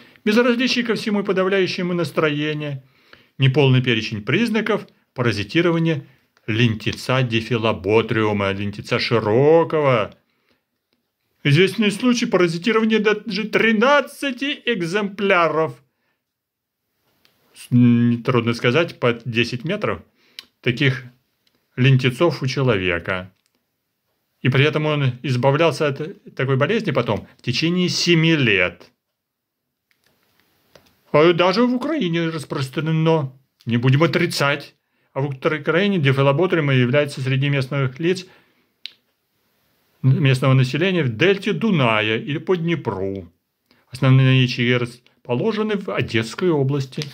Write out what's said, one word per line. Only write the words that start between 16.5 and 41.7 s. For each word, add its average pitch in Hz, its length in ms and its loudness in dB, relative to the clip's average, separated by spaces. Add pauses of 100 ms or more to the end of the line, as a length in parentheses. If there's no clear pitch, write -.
С-, - 160 -12
м, 120 500 4
трудно 117 320 -2
сказать, 135 460 -2
под 117 260 -2
десять 120 380 -4
метров 151 400 -6 (580)
таких 131 420 -2 (720)
лентицов 131 680 2
у 139 40 -4
человека. 95 840 -2 (1120)
И 131 60 2
при 131 160 2
этом 151 200 -2
он 147 280 0 (100)
избавлялся 143 640 0
от 147 480 -10
такой 135 220 -2
болезни 190 340 0
потом 120 360 -2 (120)
в - 20 -20
течение 170 480 -2
семи 165 460 2
лет. 95 560 0 (2250)
А 160 220 6
даже 190 300 2
в 247 100 0
Украине 214 560 -2
распространено. 160 1040 -2 (320)
Не 113 120 0
будем 131 260 4
отрицать. 165 720 0 (380)
А 139 80 -4
в 139 40 -2
Украине 156 720 -2
дифилоботриумы 139 800 2
являются 143 440 2
среди 135 300 -2
местных 139 500 -2
лиц – 180 280 -2 (1700)
местного 135 520 2
населения 147 500 0
в 120 120 -2
дельте 190 380 0
Дуная 120 640 0